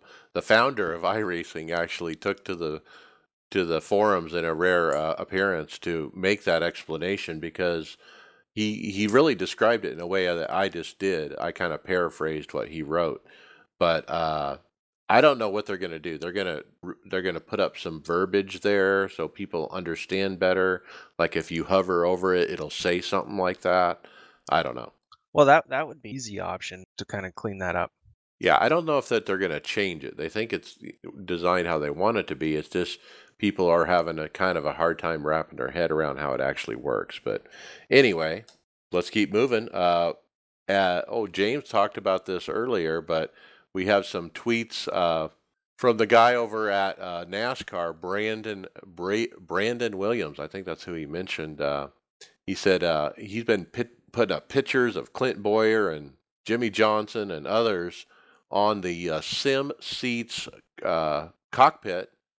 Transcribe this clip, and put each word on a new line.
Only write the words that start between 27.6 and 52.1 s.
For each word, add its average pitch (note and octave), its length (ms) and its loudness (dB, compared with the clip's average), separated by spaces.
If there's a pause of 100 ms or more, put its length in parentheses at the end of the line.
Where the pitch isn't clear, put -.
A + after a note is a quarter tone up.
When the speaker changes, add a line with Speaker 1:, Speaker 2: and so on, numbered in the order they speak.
Speaker 2:
up. F2 160 -2 (480)
Speaker 1:
Yeah, E2 200 6
I A2+ 100 4
don't E3 160 2
know D3+ 120 2
if C3 120 -2
that A2 160 0
they're G2 120 0
gonna F2 220 -2
change F2 460 -4
it. - 100 -10
They D#2+ 140 -6
think G#2+ 240 -6
it's - 240 -8 (480)
designed F2 420 0
how E2 100 0
they D2 120 -2
want F#2 260 0
it F#2+ 120 -2
to F#2 80 -6
be. D#2 200 0
It's D2+ 140 -4
just F2 300 -4 (380)
people F#2+ 300 0
are E2+ 180 6
having E2 320 2
a D#2 120 -6
kind F#2 280 0
of D2+ 80 -4
a D2+ 80 -2
hard E2 240 0
time E2 300 -4
wrapping D#2 300 -2
their C2 140 -4
head E2 200 0
around D2+ 280 0
how C#2+ 140 -2
it B1+ 60 -2
actually C2+ 380 -4
works. A#1+ 440 -4
But G#1 260 -6 (420)
anyway, F#2+ 560 4 (480)
let's F2+ 160 0
keep G#2 240 2
moving. A#2 400 2
Uh, F2 400 2 (560)
uh, F#2+ 400 2
oh, G#2+ 180 -2
James G2+ 400 0
talked G#2 300 2
about F#2+ 280 0
this F2+ 220 -6
earlier, F2 540 -2
but D#2+ 320 -2 (400)
we F#2 140 -2
have G2+ 180 6
some E2+ 240 -6
tweets, - 640 -4
uh, E2 340 2 (500)
from A#2+ 200 2
the A2 100 2
guy A#2 260 8
over A2 360 -2
at, G2 280 0
uh, F2 280 -8
nascar, F#2+ 760 -4
Brandon, G#2 680 -6 (180)
Bra-, F#2+ 520 -2
Brandon G#2+ 600 -2
Williams. G2 420 -2
I D2 80 -8
think F#2+ 180 -10
that's E2+ 200 -8
who F2 80 -8
he D#2+ 120 -6
mentioned. D#2+ 540 -8
Uh, C#2+ 300 -2 (580)